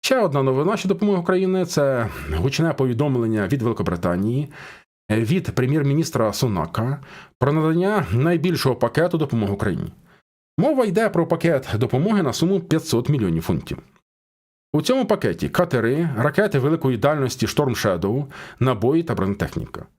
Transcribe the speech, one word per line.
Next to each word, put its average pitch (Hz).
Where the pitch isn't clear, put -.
Ще 262
одна 143
новина 139
щодо 185
допомоги 196
України — 185
це 135
гучне 143
повідомлення 120
від 135
Великобританії, 107
від 117
прем'єр-міністра 139
Сунака 110
про 135
надання 165
найбільшого 147
пакету 160
допомоги 117
Україні. 98
Мова 262
йде 208
про 170
пакет 165
допомоги 143
на 131
суму 185
п'ятсот 156
мільйонів 92
фунтів. 80
У 151
цьому 254
пакеті -
катери, 147
ракети 151
великої 135
дальності 139
Storm 139
Shadow, 101
набої 127
та 160
бронетехніка. 95